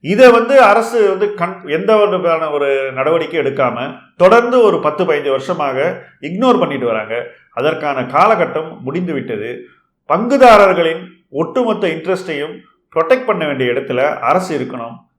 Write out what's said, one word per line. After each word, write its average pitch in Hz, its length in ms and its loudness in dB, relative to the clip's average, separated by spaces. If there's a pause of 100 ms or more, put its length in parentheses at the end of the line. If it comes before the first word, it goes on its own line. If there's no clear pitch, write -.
இதை 220 300 6
வந்து 247 320 4
அரசு 226 460 4
வந்து 196 260 -2
கண்-, 175 320 -8
எந்த 190 300 0
விதமான 170 540 0
ஒரு 139 420 -2
நடவடிக்கை 151 480 -2
எடுக்காம 135 580 -2 (180)
தொடர்ந்து 240 460 4
ஒரு 185 180 2
பத்து, 156 240 -2
பதினஞ்சு 147 260 -2
வருஷமாக 143 760 -4 (160)
இக்னோர் 214 380 0
பண்ணிட்டு 143 280 -2
வராங்க. 113 400 -4 (260)
அதற்கான 147 480 -4
காலகட்டம் 160 800 0
முடிந்து 165 320 -6
விட்டது. 117 520 -8 (440)
பங்குதாரர்களின் 196 1000 4 (220)
ஒட்டுமொத்த 180 580 -2
இன்ட்ரெஸ்டையும் 160 720 -6 (340)
ப்ரொடெக்ட் 202 300 0
பண்ண 175 220 -2
வேண்டிய 127 260 -2
இடத்துல 131 460 -2
அரசு 156 400 -2
இருக்கணும், 117 380 -10 (220)